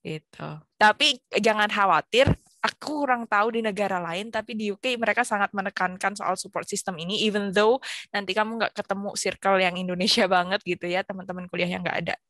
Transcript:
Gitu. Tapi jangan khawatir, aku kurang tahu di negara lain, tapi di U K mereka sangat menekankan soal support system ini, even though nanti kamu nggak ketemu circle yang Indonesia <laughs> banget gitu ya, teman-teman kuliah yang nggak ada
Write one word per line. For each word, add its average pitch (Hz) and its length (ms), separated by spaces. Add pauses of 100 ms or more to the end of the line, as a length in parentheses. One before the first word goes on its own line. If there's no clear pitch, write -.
Gitu. 156 480 (320)
Tapi 247 480
jangan 214 400
khawatir, 208 640 (320)
aku 285 400
kurang 240 240
tahu 220 280
di 233 40
negara 196 400
lain, 180 320
tapi 220 240
di 214 160
U 190 80
K 254 160
mereka 226 320
sangat 202 240
menekankan 196 640
soal 190 240
support 226 240
system 190 320
ini, 175 320
even 202 240
though 214 240 (320)
nanti 196 240
kamu 214 280
nggak - 200
ketemu 202 320
circle 190 480
yang 180 160
Indonesia 180 540
<laughs> 185 100
banget 185 240
gitu 180 240
ya, 180 160
teman-teman 185 480
kuliah 180 160
yang 180 160
nggak - 160
ada 175 140 (160)